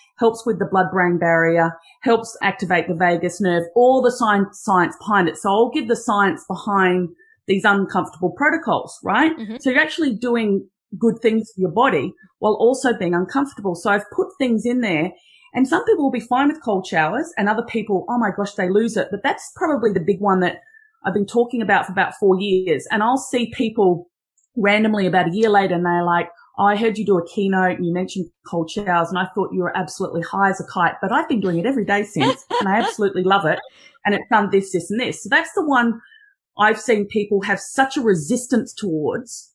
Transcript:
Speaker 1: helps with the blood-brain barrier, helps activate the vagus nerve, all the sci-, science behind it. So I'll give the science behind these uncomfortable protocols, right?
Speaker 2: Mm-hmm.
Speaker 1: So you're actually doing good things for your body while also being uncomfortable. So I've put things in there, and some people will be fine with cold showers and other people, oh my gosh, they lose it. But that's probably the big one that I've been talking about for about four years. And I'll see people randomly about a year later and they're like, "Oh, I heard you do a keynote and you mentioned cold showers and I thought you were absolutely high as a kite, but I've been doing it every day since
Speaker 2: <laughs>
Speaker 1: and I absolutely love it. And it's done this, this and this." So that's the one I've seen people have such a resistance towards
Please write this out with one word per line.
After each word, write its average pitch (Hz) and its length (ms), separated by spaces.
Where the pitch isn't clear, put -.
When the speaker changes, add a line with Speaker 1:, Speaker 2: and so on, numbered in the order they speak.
Speaker 1:
helps 226 280
with 220 140
the 190 120
blood-brain 180 460
barrier, 165 540
helps 226 380
activate 180 460
the 185 60
vagus 175 480
nerve, 170 220
all 254 260
the 240 100
sci-, 208 420
science 180 460
behind 202 280
it. - 100
So 202 120
I'll 220 220
give 302 180
the 240 60
science 202 520
behind 185 600
these 196 180
uncomfortable 190 720
protocols, 294 680
right? 285 340
Speaker 2:
Mm-hmm. 220 220
Speaker 1:
So 262 120
you're 262 100
actually 311 340
doing 226 520
good 226 240
things 220 320
for 190 80
your 175 100
body 190 420
while 214 160
also 247 420
being 175 160
uncomfortable. 190 640
So 208 160
I've 202 240
put 370 120
things 233 280
in 247 160
there, 180 300
and 262 140
some 359 180
people 349 200
will 269 60
be 254 100
fine 269 260
with 302 160
cold 190 240
showers 190 500
and 202 120
other 220 140
people, 214 460
oh 247 80
my 226 180
gosh, 202 180
they 185 160
lose 220 260
it. 185 160
But 202 120
that's - 320
probably 262 360
the 190 80
big 175 220
one 190 200
that 175 200
I've 185 80
been 202 120
talking 240 360
about 226 240
for 190 80
about 185 260
four 190 220
years. 185 500
And 202 100
I'll 233 160
see 233 380
people 196 540
randomly 208 500
about 175 220
a - 40
year 220 160
later 196 260
and 175 100
they're 175 180
like, 175 240
"Oh, 202 80
I 208 100
heard 220 220
you 208 80
do 190 120
a 170 80
keynote 185 520
and 175 80
you 170 80
mentioned 180 320
cold 170 240
showers 175 380
and 180 100
I 185 160
thought 190 200
you 185 80
were 175 160
absolutely 175 460
high 196 260
as 190 100
a - 60
kite, 175 360
but 196 120
I've 330 160
been 254 100
doing 180 180
it 170 80
every 240 200
day 202 180
since 415 480
Speaker 2:
<laughs> 466 80
Speaker 1:
and 427 80
I 196 120
absolutely 208 440
love 190 220
it. 156 140
And 202 80
it's - 160
done 208 220
this, 196 220
this 170 180
and 214 80
this." - 240
So 202 80
that's 320 220
the 359 120
one 233 360
I've 220 240
seen 208 260
people 208 360
have 202 180
such 269 340
a 294 60
resistance 220 760
towards 160 760